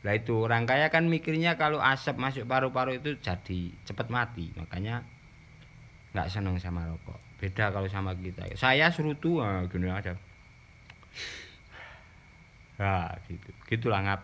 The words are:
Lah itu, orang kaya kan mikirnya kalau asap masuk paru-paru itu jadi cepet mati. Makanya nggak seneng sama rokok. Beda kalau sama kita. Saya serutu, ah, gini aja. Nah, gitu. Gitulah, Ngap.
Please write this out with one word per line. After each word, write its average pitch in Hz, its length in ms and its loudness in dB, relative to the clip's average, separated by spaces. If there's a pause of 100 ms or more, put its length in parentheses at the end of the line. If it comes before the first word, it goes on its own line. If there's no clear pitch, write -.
Lah 104 160 2
itu, 117 160 0
orang 113 320 4
kaya 143 240 4
kan 165 160 6
mikirnya 165 560 2
kalau 151 160 2
asap 131 400 2
masuk 127 320 -4
paru-paru 131 480 2
itu 147 240 -4
jadi 90 480 -4 (160)
cepet 117 240 -6
mati. 113 480 -2
Makanya 98 480 -6 (1040)
nggak 87 160 -2
seneng 95 300 0
sama 87 320 -4
rokok. - 320 -10 (160)
Beda 98 320 0
kalau 98 160 0
sama 95 320 -2
kita. 92 400 -8
Saya 139 320 6
serutu, 156 520 2
ah, 95 280 2
gini 92 240 0
aja. 95 240 -4 (2750)
Nah, 90 320 0 (160)
gitu. - 200 -10 (200)
Gitulah, 113 320 2
Ngap. 98 220 0